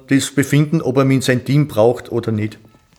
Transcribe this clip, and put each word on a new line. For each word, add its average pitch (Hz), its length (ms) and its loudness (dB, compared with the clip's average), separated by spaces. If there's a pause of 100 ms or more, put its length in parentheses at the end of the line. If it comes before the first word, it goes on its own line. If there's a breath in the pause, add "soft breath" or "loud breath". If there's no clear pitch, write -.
das 135 200 2
befinden, 147 540 0
ob 131 140 -2
er 135 80 2
mich 135 100 2
in 127 80 0
sein 123 200 0
Team 147 240 0
braucht 117 440 0
oder 113 200 -4
nicht. 107 280 -6 (400)